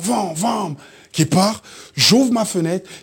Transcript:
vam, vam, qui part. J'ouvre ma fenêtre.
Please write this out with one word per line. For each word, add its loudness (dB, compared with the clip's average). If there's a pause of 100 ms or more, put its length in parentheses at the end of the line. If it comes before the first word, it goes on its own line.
vam, -2
vam, -4 (380)
qui 0
part. 0 (340)
J'ouvre 4
ma 0
fenêtre. -2 (140)